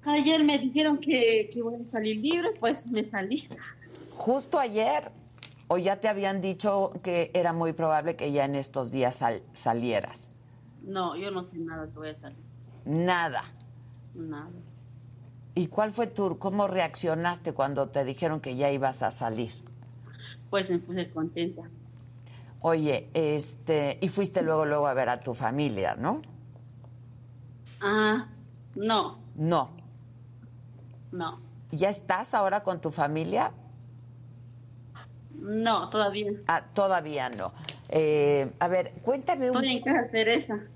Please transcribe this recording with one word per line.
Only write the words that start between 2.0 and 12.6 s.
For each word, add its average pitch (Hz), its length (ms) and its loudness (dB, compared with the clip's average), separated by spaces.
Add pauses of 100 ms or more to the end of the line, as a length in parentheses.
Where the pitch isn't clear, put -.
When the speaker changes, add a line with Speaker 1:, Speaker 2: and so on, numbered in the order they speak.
Speaker 1:
libre, 330 320 0 (100)
pues - 300 0
me 214 140 0
salí. 214 440 -4 (640)
Speaker 2:
¿Justo 269 440 0
ayer? 240 520 0 (560)
¿O 175 120 0
ya 190 220 2
te 220 80 2
habían 196 320 0
dicho 190 520 0 (100)
que 175 320 0
era 170 180 4
muy 165 200 0
probable 160 440 2
que 143 160 -2
ya 139 120 4
en 139 100 0
estos 135 380 -4
días 127 240 2
sal-, 117 260 0 (100)
salieras? 117 800 0 (520)
Speaker 1:
No, 185 340 -2
yo 196 140 -6
no 180 140 -6
sé 180 140 -14
nada 165 280 -8
que - 120 -14
voy 156 100 -10
a 156 100 -12
salir. 139 200 -18 (480)